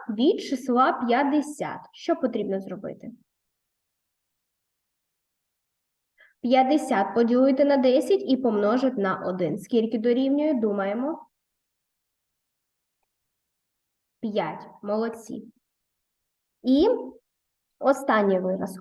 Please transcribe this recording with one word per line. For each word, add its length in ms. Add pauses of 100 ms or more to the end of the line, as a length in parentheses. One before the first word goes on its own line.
від 320
числа 520
п'ятдесят. 880 (120)
Що 240
потрібно 440
зробити? 520 (3250)
П'ятдесят 760
поділити 500
на 120
десять 500
і 100
помножити 640
на 260
один. 320
Скільки 400
дорівнює? 560
Думаємо. 720 (3000)
П'ять. 460 (160)
Молодці. 680 (1120)
І 260 (920)
останній 600
вираз. 420